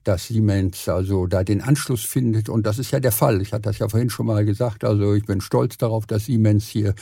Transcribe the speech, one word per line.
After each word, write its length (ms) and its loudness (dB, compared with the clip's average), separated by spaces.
dass 220 -2
Siemens 600 0
also 400 0
da 160 0
den 180 0
Anschluss 440 0
findet. 420 -2
Und 180 -2
das 140 -2
ist 120 -6
ja 100 0
der 100 2
Fall. 300 2
Ich 100 -6
hatte 120 -4
das 160 -4
ja 100 -2
vorhin 200 0
schon 180 -4
mal 180 2
gesagt. 400 -2
Also 280 2
ich 120 0
bin 160 -2
stolz 360 0
darauf, 280 -2
dass 200 -2
Siemens 440 4
hier 320 0